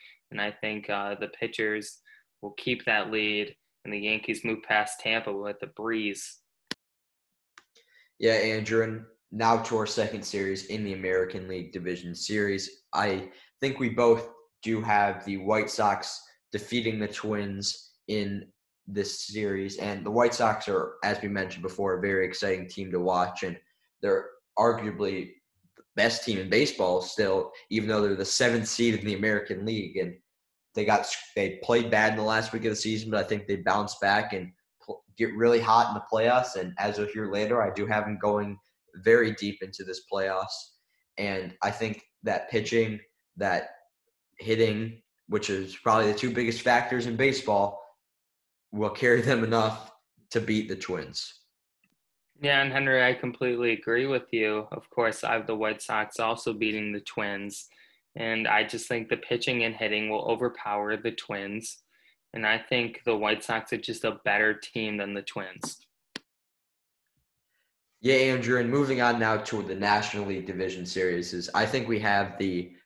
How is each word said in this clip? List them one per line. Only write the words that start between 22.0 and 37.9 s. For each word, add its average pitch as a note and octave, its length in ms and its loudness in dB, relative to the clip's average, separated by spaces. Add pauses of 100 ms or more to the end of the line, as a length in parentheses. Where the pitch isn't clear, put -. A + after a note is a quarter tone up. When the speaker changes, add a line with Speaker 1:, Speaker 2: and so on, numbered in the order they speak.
Speaker 2:
very F#2+ 260 2
exciting F#2 420 -2
team F#2+ 220 -10
to F2+ 80 0
watch, F2+ 440 2
and F2 140 -4 (460)
they're G2 280 2 (280)
arguably G#2 720 2 (460)
the - 60 -20 (120)
best A2+ 300 2
team G#2+ 140 -2
in F#2+ 120 -4
baseball G2 500 4
still, F#2+ 520 0 (180)
even G#2+ 180 0
though G#2+ 120 2
they're G2+ 160 2
the F#2+ 80 -2
seventh A#2 420 2
seed A#2 280 2
in G#2 120 -4
the G#2+ 80 0
American G2+ 500 -2
League. G#2 320 -4
And F2+ 180 -2 (600)
they G#2+ 100 0
got, G#2 220 4 (300)
they F#2+ 260 -2
played A#2+ 280 2
bad G#2+ 220 4
in A2+ 60 -2
the G#2+ 60 0
last A2 280 0
week A2+ 120 -4
of A2+ 60 0
the G#2+ 60 -2
season, A2 340 -4
but G#2 140 2
I - 40 -6
think G2+ 180 -2
they G2+ 100 0
bounced F#2+ 440 0
back G#2 320 2
and F2+ 180 -6 (340)
pl-, - 200 -14 (120)
get A2+ 180 0
really A#2 260 6
hot A2+ 280 6
in A2 60 -4
the G#2 180 -6
playoffs. A2+ 440 4
And F2+ 220 -6
as G2+ 200 -2
you'll G#2 100 -2
hear G#2+ 220 -6
later, G#2+ 320 2
I F#2+ 100 0
do G#2 140 -4
have G#2+ 180 0